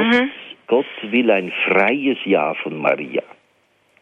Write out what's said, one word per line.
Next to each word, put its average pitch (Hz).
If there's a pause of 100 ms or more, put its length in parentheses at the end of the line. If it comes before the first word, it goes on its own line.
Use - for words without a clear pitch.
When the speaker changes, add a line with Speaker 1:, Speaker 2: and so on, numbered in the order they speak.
Speaker 1:
Mhm. 247 (360)
Speaker 2:
Gott 127 (180)
will 113
ein 92 (160)
freies 117
Ja 80
von 80
Maria. 69 (800)